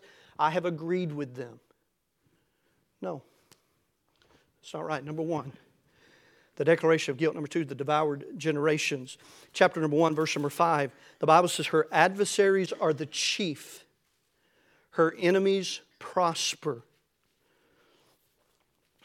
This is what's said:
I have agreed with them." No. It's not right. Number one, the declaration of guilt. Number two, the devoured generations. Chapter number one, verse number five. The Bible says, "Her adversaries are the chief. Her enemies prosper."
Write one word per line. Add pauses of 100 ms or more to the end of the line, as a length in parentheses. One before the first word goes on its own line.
(400)
I
have
agreed
with
them." (1400)
No. (1400)
It's
not
right.
Number
one, (1040)
the
declaration
of
guilt.
Number
two,
the
devoured (120)
generations. (360)
Chapter
number
one,
verse
number
five. (260)
The
Bible
says,
"Her
adversaries
are
the
chief. (1080)
Her
enemies (160)
prosper." (2250)